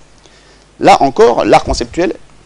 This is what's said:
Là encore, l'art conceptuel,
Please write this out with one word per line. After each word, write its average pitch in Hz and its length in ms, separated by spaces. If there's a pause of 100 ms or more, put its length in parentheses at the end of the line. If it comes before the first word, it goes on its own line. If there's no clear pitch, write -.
(800)
Là - 220
encore, 214 440
l'art 147 180
conceptuel, 135 500 (320)